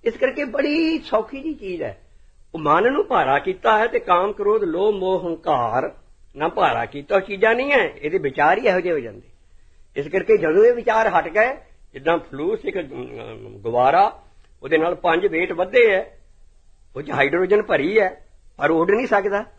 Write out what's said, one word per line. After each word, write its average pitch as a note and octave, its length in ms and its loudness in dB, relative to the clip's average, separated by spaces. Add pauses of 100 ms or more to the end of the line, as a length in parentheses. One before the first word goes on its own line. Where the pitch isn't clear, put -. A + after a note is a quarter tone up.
ਇਸ A3 140 -2
ਕਰਕੇ C4+ 280 -2
ਬੜੀ D4 540 -2
ਸੌਖੀ A3 420 -4
ਜਿਹੀ D#4 120 -8
ਚੀਜ਼ F3+ 300 -10
ਹੈ। G#2+ 180 -12 (540)
ਉਹ E3 40 -8
ਮਨ E3+ 340 2
ਨੂੰ D4 120 0
ਭਾਰਾ C#3+ 340 2
ਕੀਤਾ G3+ 380 0
ਹੈ A3 100 0
ਤੇ A#3+ 120 -2
ਕਾਮ, F#3+ 340 0
ਕ੍ਰੋਧ, G#3 300 0
ਲੋਭ, F#3+ 320 0
ਮੋਹ, F#3 320 -2
ਹੰਕਾਰ C3+ 680 -2 (400)
ਨਾ D3 120 -4
ਭਾਰਾ C3+ 380 0
ਕੀਤਾ, C#3+ 300 -6
ਉਹ F#3+ 60 4
ਚੀਜ਼ਾਂ G#3 340 0
ਨਹੀਂ C4+ 160 -2
ਹੈ, C#4 60 4
ਇਹਦੇ D#3+ 400 -2
ਵਿਚਾਰ D3 400 2
ਹੀ A#3+ 100 0
ਇਹੋ F#3 120 2
ਜਿਹੇ F3 140 -2
ਹੋ D3+ 60 -2
ਜਾਂਦੇ। A2 280 -14 (680)
ਇਸ C#3+ 120 -6
ਕਰਕੇ F#3+ 300 2
ਜਦੋਂ E3 280 4
ਇਹ A#3+ 80 6
ਵਿਚਾਰ A3 340 0
ਹਟ F3 200 2
ਗਏ, G#3+ 300 0 (360)
ਜਿੱਦਾਂ D3+ 240 0
ਫਲੂਸ E3 480 -6
ਇੱਕ, - 120 -6
ਅਮ, A#2 800 -12
ਗੁਬਾਰਾ, B2+ 680 2 (400)
ਉਹਦੇ D3+ 140 0
ਨਾਲ E3+ 180 0
ਪੰਜ F3 300 0
ਵੇਟ E3+ 260 -2
ਵੱਧੇ G3 400 2
ਹੈ, - 280 -4 (760)
ਉਹ D3 60 -10
'ਚ D#3 100 -10
ਹਾਈਡਰੋਜਨ F3 500 2
ਭਰੀ F#3 380 0
ਹੈ, F#3 260 -2 (320)
ਪਰ D3 140 0
ਉੱਡ E3+ 200 2
ਨਹੀਂ A3+ 160 0
ਸਕਦਾ G3+ 380 0 (140)